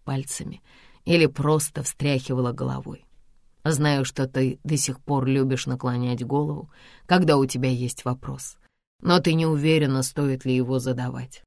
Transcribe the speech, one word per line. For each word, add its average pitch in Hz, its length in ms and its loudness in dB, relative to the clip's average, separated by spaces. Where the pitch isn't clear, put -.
пальцами - 580 -8
или 165 200 6
просто 147 580 0
встряхивала 131 680 -2
головой. - 540 -8
Знаю, 147 420 2
что 131 220 -4
ты 131 360 -2
до 147 120 0
сих 131 240 -2
пор 139 260 -2
любишь 135 420 0
наклонять 123 580 -2
голову, 147 460 -4
когда 170 320 4
у 135 80 4
тебя 127 240 -2
есть 123 360 -4
вопрос, 135 520 -6
но 175 180 4
ты 165 140 2
не 160 120 2
уверена, 151 560 2
стоит 135 440 -2
ли 127 100 2
его 127 240 0
задавать. 127 680 -6